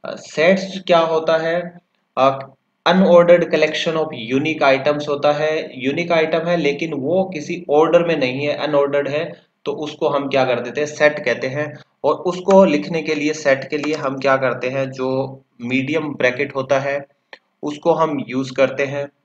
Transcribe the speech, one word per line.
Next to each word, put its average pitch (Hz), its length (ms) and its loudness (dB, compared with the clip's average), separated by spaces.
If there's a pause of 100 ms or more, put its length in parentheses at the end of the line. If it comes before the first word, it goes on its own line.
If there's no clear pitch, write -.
अ, - 120 -10
sets 190 720 0
क्या 170 120 4
होता 160 380 0
है, 165 240 -2 (560)
अ, 131 120 4 (560)
unordered 175 580 6
collection 160 540 0
of 151 120 -2 (200)
unique 147 340 0
items 143 460 2
होता 147 220 0
है। 156 200 0 (320)
unique 165 280 -2
item 160 360 0
है 175 100 0
लेकिन 143 360 -2
वो 151 300 0 (100)
किसी 156 220 -8 (140)
order 160 380 4
में 165 100 0
नहीं 135 280 -2
है, 147 120 -2
unordered 143 500 0
है, 147 160 -2 (420)
तो 147 60 -4 (140)
उसको 147 240 -4
हम 139 200 -2
क्या 135 160 2
कर 120 140 0
देते 123 220 -6
हैं, 147 60 -2
set 147 380 2
कहते 123 220 -2
हैं। 127 180 -4 (380)
और 151 120 2
उसको 190 500 4
लिखने 160 360 -2
के 156 140 -2
लिए, 147 180 -2
set 135 360 0
के 151 80 -4
लिए 147 180 -2
हम 139 240 -4
क्या 135 180 2
करते 123 320 -2
हैं, 135 220 -4
जो 131 520 -4 (180)
medium 135 520 -2
bracket 127 420 -2
होता 135 240 0
है 139 200 -4 (640)
उसको 151 300 -2
हम 156 240 0 (120)
यूज़ 131 240 -6
करते 135 320 0
हैं। 143 220 -6 (180)